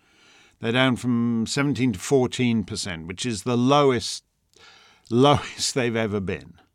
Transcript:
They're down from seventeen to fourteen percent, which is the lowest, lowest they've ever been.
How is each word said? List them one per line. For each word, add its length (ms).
They're 120
down 240
from 500
seventeen 460
to 60
fourteen 640
percent, 420
which 180
is 180
the 140
lowest, 680
lowest 640
they've 200
ever 260
been. 340